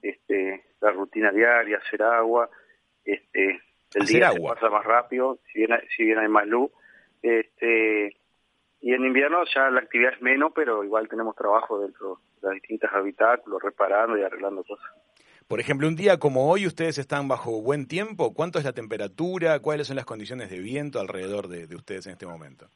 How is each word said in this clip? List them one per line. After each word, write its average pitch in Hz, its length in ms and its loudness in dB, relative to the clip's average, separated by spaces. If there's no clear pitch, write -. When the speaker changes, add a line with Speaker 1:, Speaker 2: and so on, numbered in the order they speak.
Speaker 1:
este, 95 600 -4
la 104 120 4
rutina 98 400 0
diaria, 113 460 4
hacer - 240 -4
agua, 117 480 2
este, 95 580 -2
el 101 100 0
Speaker 2:
Hacer - 120 2
Speaker 1:
día 185 140 8
Speaker 2:
agua. 87 260 -2
Speaker 1:
se - 60 -6
pasa 110 120 2
más 104 120 2
rápido, 123 540 2
si 107 80 -8
bien 110 140 4
hay, 117 80 0
si 113 100 0
bien 110 140 4
hay 107 100 2
más 104 180 4
luz, 123 240 0
este, 110 960 0
y 123 120 0
en 127 120 0
invierno 143 380 2
ya 135 160 4
la 127 120 2
actividad 123 320 2
es - 80 -14
menos, 135 340 2
pero 117 300 0
igual 110 240 -2
tenemos 113 260 -6
trabajo 107 440 0
dentro 95 420 -8
de 101 60 -4
los 95 60 -2
distintos 107 400 -6
habitáculos, 101 680 0
reparando 101 560 0
y 101 60 0
arreglando 95 400 -6
cosas. - 260 -14
Speaker 2:
Por 110 120 -4
ejemplo, 139 280 -2
un 160 100 -2
día 185 200 4
como 135 320 2
hoy, 196 160 2
¿ustedes 165 320 -4
están 143 300 -4
bajo 117 340 -4
buen 135 260 -2
tiempo? 170 460 -4
¿Cuánto 170 240 -4
es 147 80 -2
la 127 80 -4
temperatura? 135 840 -2
¿Cuáles 151 280 -4
son 135 100 -8
las 127 80 -8
condiciones 110 440 -12
de 92 100 -12
viento 135 400 -6
alrededor 95 500 -8
de, 85 180 -14
de 82 80 -18
ustedes 92 320 -14
en 95 60 -18
este 92 120 -18
momento? 73 500 -20